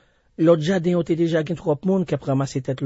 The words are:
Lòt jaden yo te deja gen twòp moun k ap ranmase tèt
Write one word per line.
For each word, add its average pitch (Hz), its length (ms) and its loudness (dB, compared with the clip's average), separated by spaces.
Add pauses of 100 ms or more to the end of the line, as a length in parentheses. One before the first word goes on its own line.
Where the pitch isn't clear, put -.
(380)
Lòt 165 240 4
jaden 180 320 0
yo 175 80 2
te 165 160 -2
deja 165 240 0
gen 151 160 -6
twòp 147 280 -2
moun 190 200 2
k - 80 -4
ap - 140 -4
ranmase 135 340 -2
tèt 131 240 -6